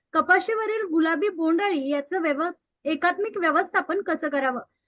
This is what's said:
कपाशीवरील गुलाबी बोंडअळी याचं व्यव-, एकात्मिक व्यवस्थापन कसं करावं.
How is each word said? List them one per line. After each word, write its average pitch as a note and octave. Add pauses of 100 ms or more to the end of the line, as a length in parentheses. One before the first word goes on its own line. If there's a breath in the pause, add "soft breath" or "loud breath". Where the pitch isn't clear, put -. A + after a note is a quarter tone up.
(140)
कपाशीवरील G4+
गुलाबी D#4+
बोंडअळी E4
याचं C#4+
व्यव-, D#4+ (320)
एकात्मिक F4+
व्यवस्थापन F4
कसं D#4
करावं. C4+ (280)